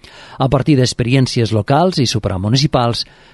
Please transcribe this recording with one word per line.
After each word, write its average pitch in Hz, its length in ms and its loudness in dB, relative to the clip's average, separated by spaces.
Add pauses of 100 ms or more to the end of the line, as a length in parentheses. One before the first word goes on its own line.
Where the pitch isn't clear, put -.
(380)
A 135 140 0
partir 143 260 2
d'experiències 120 800 0
locals 147 420 0
i 135 80 2
supramunicipals, 113 1000 -2 (260)